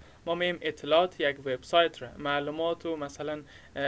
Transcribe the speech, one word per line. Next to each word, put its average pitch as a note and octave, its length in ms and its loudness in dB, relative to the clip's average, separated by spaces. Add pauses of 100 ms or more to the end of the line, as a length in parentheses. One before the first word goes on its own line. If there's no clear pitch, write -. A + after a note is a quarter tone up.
(260)
ما E3+ 80 2
میم F3 260 0
اطلاعات D#3 600 2
یک C#3 180 0
وبسایت D3+ 640 2
را، B2 60 -10 (100)
معلومات D3+ 680 -2
و E3 100 -4
مثلاً، D3 460 -8 (460)